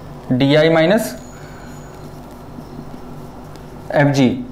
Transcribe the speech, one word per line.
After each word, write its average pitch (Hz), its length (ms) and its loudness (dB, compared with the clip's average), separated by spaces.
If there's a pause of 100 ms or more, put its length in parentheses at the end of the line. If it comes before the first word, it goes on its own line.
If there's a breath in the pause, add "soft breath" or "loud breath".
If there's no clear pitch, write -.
(320)
डी 139 240 6
आई 156 140 8
माइनस 165 460 4 (2750 loud breath)
एफ़ 143 140 6
जी, 131 440 4